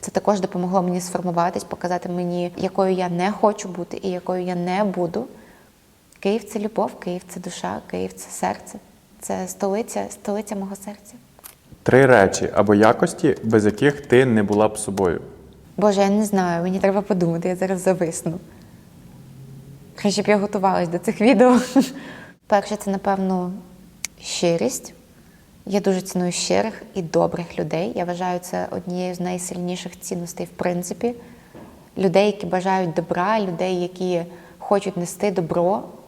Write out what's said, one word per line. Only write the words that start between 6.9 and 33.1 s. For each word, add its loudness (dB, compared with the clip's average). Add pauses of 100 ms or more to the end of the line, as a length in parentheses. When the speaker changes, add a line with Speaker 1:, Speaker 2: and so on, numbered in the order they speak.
Speaker 1:
Київ — -6
це -12
душа, -8 (120)
Київ — -6
це -16
серце. -6 (420)
Це -6
столиця, -4
столиця -6
мого -8
серця. -18 (720)
Speaker 2:
Три 8
речі 6
або 6
якості, 4
без 4
яких 2
ти 6
не 4
була 4
б -2
собою. 0 (560)
Speaker 1:
Боже, 4
я 4
не 2
знаю, 0
мені -2
треба 2
подумати, 0
я -2
зараз -2
зависну. -2 (1600)
Краще 0
б 0
я 6
готувалась 0
до -2
цих -2
відео. 8 (440)
<laughs> -20
Перше, 0
це, -6
напевно, 0 (720)
щирість. -2 (720)
Я 0
дуже 0
ціную -2
щирих -2 (100)
і -4
добрих -2
людей. -2
Я -2
вважаю -4
це -6
однією -6
з -14
найсильніших -6
цінностей, -8
в -16
принципі. -2 (840)
Людей, 4
які -2
бажають 0
добра, 0